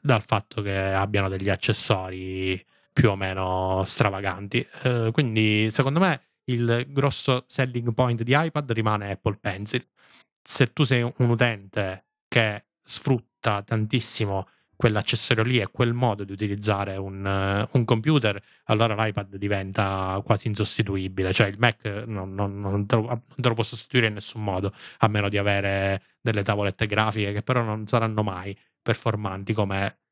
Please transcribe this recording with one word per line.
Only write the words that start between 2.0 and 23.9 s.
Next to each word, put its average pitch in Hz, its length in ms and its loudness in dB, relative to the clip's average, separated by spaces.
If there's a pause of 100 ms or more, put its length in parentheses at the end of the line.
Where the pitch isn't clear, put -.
più - 180 4
o 98 60 -2
meno 92 680 0
stravaganti. 98 800 -2 (160)
Eh, 120 300 2
quindi 110 580 2
secondo 135 280 0
me 175 220 2 (240)
il 120 460 0
grosso 135 560 0
selling 120 480 -2
point 120 280 2
di 120 140 2
iPad 151 360 -2
rimane 107 380 0
Apple 98 300 -2
Pencil. 104 440 -4 (580)
Se - 320 2
tu 151 100 4
sei 123 180 2
un 120 280 2
utente 104 760 0 (240)
che 107 380 0 (160)
sfrutta - 800 -2
tantissimo 107 840 -2 (300)
quell'accessorio 107 680 2
lì 123 160 2
e 95 80 -2
quel 120 240 0
modo 117 320 0
di 98 80 -12
utilizzare 101 640 -2
un, 98 300 -6
eh, 98 460 0
un 120 120 4
computer, 113 560 2 (240)
allora 113 300 2
l'iPad 101 420 -2
diventa 98 880 -2
quasi 104 240 0
insostituibile. 98 840 -2
Cioè 101 160 4
il 101 100 -8
Mac 120 260 2 (220)
non, 98 280 -8
non, 101 240 -2
non 101 280 0
te 117 100 4
lo, 110 100 2
non 120 160 -4 (140)
te 123 120 2
lo 117 60 2
può 113 80 0
sostituire 117 460 0